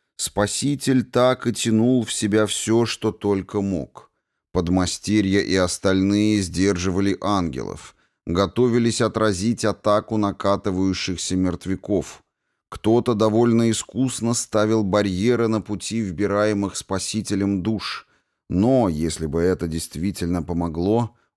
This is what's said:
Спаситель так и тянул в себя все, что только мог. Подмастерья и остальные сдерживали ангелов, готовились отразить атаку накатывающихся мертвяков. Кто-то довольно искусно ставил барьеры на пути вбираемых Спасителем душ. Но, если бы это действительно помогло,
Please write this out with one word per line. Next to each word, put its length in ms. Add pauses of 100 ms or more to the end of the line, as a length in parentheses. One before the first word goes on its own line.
(180)
Спаситель 880
так 440
и 60
тянул 520
в 80
себя 320
все, 400
что 260
только 500
мог. 500 (420)
Подмастерья 880
и 140
остальные 840
сдерживали 800
ангелов, 760 (300)
готовились 760
отразить 640
атаку 520
накатывающихся 1160
мертвяков. 880 (460)
Кто-то 440
довольно 580
искусно 640
ставил 500
барьеры 640
на 120
пути 420
вбираемых 760
Спасителем 840
душ. 440 (420)
Но, 380
если 380
бы 160
это 260
действительно 720
помогло, 720 (260)